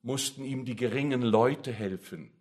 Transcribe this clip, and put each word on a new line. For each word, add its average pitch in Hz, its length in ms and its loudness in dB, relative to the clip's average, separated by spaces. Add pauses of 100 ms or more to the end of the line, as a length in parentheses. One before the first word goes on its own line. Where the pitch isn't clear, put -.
mussten 135 420 -4
ihm 131 200 -4
die 123 120 -6
geringen 127 460 0
Leute 120 500 4
helfen 95 580 -8 (100)